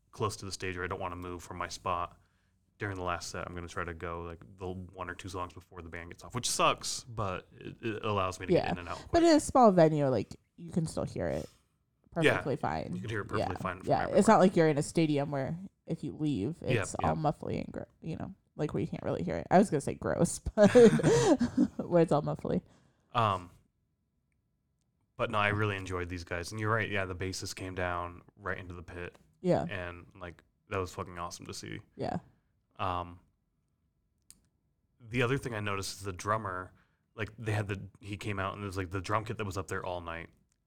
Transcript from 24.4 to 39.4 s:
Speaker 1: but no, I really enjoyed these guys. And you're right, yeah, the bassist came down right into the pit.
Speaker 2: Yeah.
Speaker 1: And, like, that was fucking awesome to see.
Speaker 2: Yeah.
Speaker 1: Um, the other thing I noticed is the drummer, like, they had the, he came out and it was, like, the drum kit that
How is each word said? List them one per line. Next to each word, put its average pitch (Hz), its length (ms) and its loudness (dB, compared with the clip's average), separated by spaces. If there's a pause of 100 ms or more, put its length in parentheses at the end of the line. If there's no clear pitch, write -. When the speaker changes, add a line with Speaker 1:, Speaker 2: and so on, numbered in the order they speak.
Speaker 1:
but 117 120 0
no, 107 80 -2
I 104 120 4
really 104 260 2
enjoyed 90 340 -4
these 87 140 -6
guys. 87 280 -6
And 110 80 -6
you're 107 140 2
right, 107 160 2
yeah, 98 160 -2
the 90 100 -6
bassist 95 400 -6
came 92 200 -10
down 87 460 -4 (200)
right 92 160 -6
into 87 160 -12
the 87 80 -12
pit. 87 340 -12 (260)
Speaker 2:
Yeah. 156 240 2
Speaker 1:
And, 87 400 -8 (140)
like, 87 220 -14 (280)
that 101 80 -2
was 92 160 -2
fucking 90 260 -10
awesome 87 280 -10
to - 60 -10
see. - 260 -10 (160)
Speaker 2:
Yeah. - 220 -6 (640)
Speaker 1:
Um, 90 400 -6 (1900)
the 120 120 0
other 127 160 2
thing 131 160 -6
I 107 60 -4
noticed 101 400 -4
is 98 40 -14
the 98 100 -6
drummer, 95 580 -4 (440)
like, 107 220 -6
they 110 140 -4
had 104 160 -2
the, 98 120 -4 (200)
he 101 180 -10
came 101 220 -6
out 98 160 -2
and 101 80 -10
it - 20 -6
was, 95 120 -8
like, 90 140 -4
the 95 100 -4
drum 104 240 -2
kit 107 120 -6
that 107 80 -4